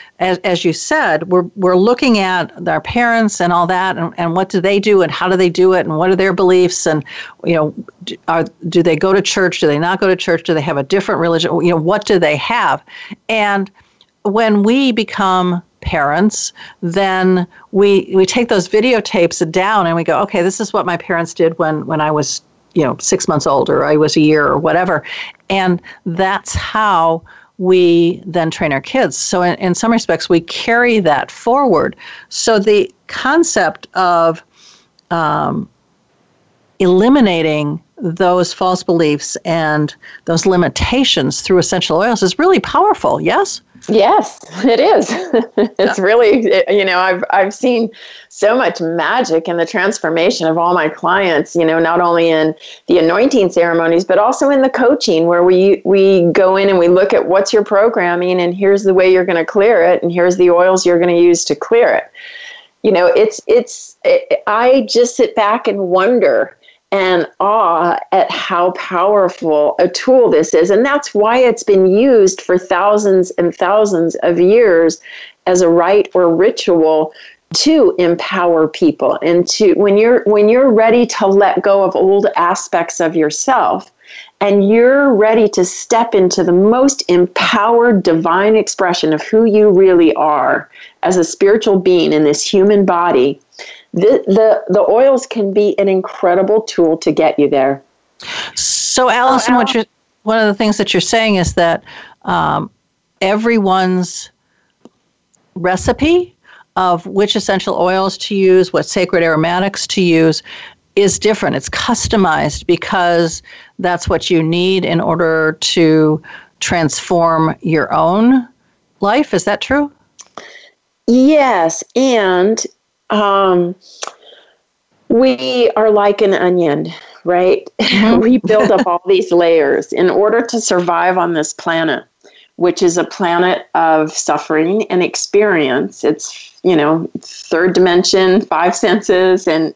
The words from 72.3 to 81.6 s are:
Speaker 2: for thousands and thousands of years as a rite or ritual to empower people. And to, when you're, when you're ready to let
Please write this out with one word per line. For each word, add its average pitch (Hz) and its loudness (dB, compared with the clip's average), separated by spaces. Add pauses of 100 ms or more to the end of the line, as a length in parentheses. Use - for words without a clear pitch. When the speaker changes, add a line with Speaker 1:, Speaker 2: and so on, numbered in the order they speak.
Speaker 2:
for 180 0
thousands 190 0
and 170 -2
thousands 185 0
of 170 0
years 180 4 (480)
as 180 2
a 170 4
rite 175 2
or 175 2
ritual 165 0 (420)
to 294 2
empower 170 0
people. - -2
And 175 0
to, 208 2
when 202 2
you're, 233 2
when 208 2
you're 254 4
ready 226 2
to - -4
let 196 2